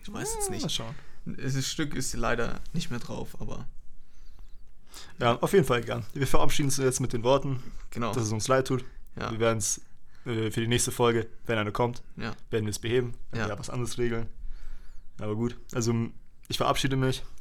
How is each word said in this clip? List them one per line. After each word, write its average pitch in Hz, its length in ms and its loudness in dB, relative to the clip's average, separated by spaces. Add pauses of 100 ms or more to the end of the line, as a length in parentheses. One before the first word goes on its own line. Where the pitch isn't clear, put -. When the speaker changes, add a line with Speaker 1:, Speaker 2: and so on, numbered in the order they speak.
Speaker 1:
ich 208 100 -8
weiß 427 220 -6
jetzt 415 100 -4
Speaker 2:
Ja, 381 60 -2
Speaker 1:
nicht. 370 100 -4
Speaker 2:
mal 202 80 -2
schauen. 117 260 -4 (300)
Speaker 1:
Das 131 420 -2
Stück 151 280 -2
ist 135 180 -2
leider 117 480 0 (120)
nicht - 180 0
mehr 120 80 -2
drauf, - 420 -6
aber 107 240 -2 (1500)
Speaker 2:
Ja, 120 200 6
auf 160 140 0
jeden 180 120 8
Fall 120 160 2
gern. 117 320 -4
Wir 139 140 -2
verabschieden 151 400 10
uns 123 100 4
jetzt 131 220 2
mit 127 140 -2
den 110 100 0
Worten, 135 380 4 (300)
Speaker 1:
Genau. 117 220 -2
Speaker 2:
dass 120 100 0
es 107 80 -2
uns 107 160 -2
leid 131 200 4
tut. 127 160 0 (320)
Speaker 1:
Ja. 110 160 -4
Speaker 2:
Wir 110 80 -4
werden's, 113 420 2 (440)
äh, 110 260 -2
für 117 100 -2
die 113 60 0
nächste 120 240 2
Folge, 117 360 2 (180)
wenn 117 120 0
eine 104 140 0
kommt, 117 300 0 (160)
Speaker 1:
Ja. 110 180 -6 (140)
Speaker 2:
werden 107 160 0
wir 107 60 -2
es - 80 -6
beheben, 120 340 0 (180)
wenn 113 100 -2
Speaker 1:
Ja. 101 80 0
Speaker 2:
wir 104 100 -6
was 127 100 -8
anderes 123 280 -2
regeln. 117 300 0 (920)
Aber 107 160 -4
gut, 120 220 -2 (160)
also 117 180 0
m-, 117 220 0 (340)
ich - 100 -6
verabschiede 135 380 2
mich. 131 280 0 (180)